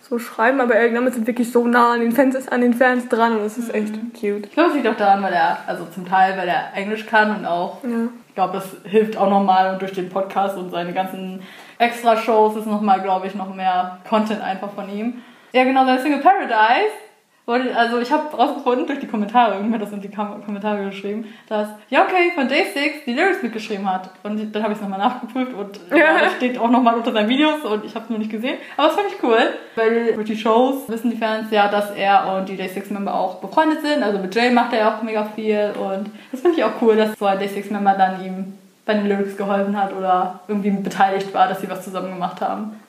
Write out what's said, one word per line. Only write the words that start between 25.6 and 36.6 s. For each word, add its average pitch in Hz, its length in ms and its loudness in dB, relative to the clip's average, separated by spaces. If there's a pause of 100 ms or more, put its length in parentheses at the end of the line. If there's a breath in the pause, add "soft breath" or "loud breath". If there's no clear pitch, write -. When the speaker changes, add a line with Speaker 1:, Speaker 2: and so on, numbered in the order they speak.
Speaker 1:
Ja. 269 60 2
Speaker 2:
ja, 320 280 6
das 370 100 0
steht 247 240 -2
auch 226 100 0
nochmal 240 280 4
unter 226 160 -2
seinen 214 180 2
Videos 302 340 2
und 214 220 -4
ich 208 80 -14
hab's 226 160 -10
nur 220 80 -4
nicht 214 120 -4
gesehen. 240 280 -6 (180 loud breath)
Aber 285 120 4
das 320 80 2
fand 403 120 0
ich - 140 -8
cool, 233 160 4 (380)
weil 226 360 2
durch 214 140 -2
die 220 100 -4
Shows 247 520 2
wissen 226 220 -2
die 214 60 -4
Fans 220 340 -4
ja, 202 180 4
dass 208 240 0
er 196 440 2
und 190 140 -4
die 190 60 -8
Day 185 120 -6
Six 196 220 -10
Member 202 240 -4
auch 185 220 -2
befreundet 311 440 0
sind. 294 220 0
Also 202 160 0
mit 185 160 -6
Jay 240 160 4
macht 240 240 2
er 226 60 2
ja 220 180 2
auch - 40 -8
mega 220 220 -2
viel 208 540 -2
und 196 320 -6 (220 loud breath)
das 262 100 -10
find 339 160 2
ich 233 60 2